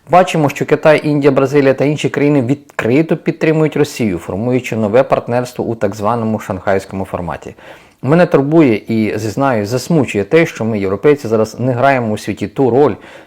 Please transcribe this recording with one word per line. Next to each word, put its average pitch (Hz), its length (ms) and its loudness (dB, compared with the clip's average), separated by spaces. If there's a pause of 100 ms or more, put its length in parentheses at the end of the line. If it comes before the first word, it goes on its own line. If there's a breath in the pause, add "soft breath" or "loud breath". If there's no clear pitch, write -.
Бачимо, 165 400 2
що - 160 -4
Китай, 151 420 2
Індія, 147 240 2
Бразилія 135 420 2
та 135 120 0
інші 143 240 -2
країни 143 320 2
відкрито 143 760 0
підтримують 156 600 0
Росію, 117 400 -2
формуючи 120 580 -4
нове 110 280 2
партнерство 123 640 -4
у 117 100 -4
так 104 200 -4
званому 110 440 -2
шанхайському 95 680 -4
форматі. 85 500 -10 (460 loud breath)
Мене 165 240 4
турбує 143 600 2
і, 110 320 -2
зізнаюсь, 110 500 -2
засмучує 123 540 0
те, 160 220 2
що 117 200 -8
ми, 110 140 -4
європейці, 101 480 0
зараз 110 320 -2
не 127 120 -2
граємо 120 420 0
у 107 40 -6
світі 101 300 -8
ту 131 220 0
роль, 123 240 2 (340 loud breath)